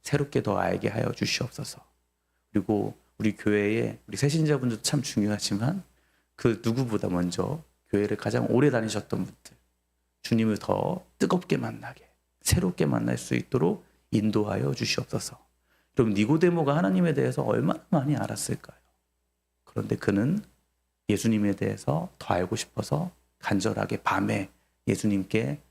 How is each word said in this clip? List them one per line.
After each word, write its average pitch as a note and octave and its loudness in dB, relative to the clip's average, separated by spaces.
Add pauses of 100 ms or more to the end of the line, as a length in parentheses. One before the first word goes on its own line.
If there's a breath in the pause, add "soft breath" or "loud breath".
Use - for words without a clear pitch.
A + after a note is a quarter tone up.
새롭게 C#3+ 0
더 G2 0
알게 F#2 0
하여 A2 0
주시옵소서. - -6 (680)
그리고 G#2 0 (200)
우리 G#2+ 0
교회에 G#2+ 0
우리 G#2 -10
새신자분들도 C#3 0
참 C#3+ 0
중요하지만 G#2+ -2 (520)
그 A2+ 0
누구보다 A2+ 0
먼저 F2+ -2 (280)
교회를 G#2 0
가장 A#2 0
오래 C3 6
다니셨던 G#2+ -2
분들, - -20 (640)
주님을 A2+ 2
더 - -2 (120)
뜨겁게 F3+ 0
만나게, A2+ -10 (320)
새롭게 F2 2
만날 B1 0
수 - -4
있도록 B2+ 0 (260 soft breath)
인도하여 G#2+ 0
주시옵소서." - -4 (600)
여러분, A2 4
니고데모가 D3+ 2
하나님에 F#3 2
대해서 C3 0
얼마나 - 0
많이 C#3+ 2
알았을까요? - -6 (880)
그런데 G#2+ -4
그는 A#2+ 0 (720)
예수님에 G#2 2
대해서 C3 -2
더 - -2
알고 F2+ 0
싶어서 - -4 (280)
간절하게 G#2 -2
밤에 G2+ 0 (380)
예수님께 A2 0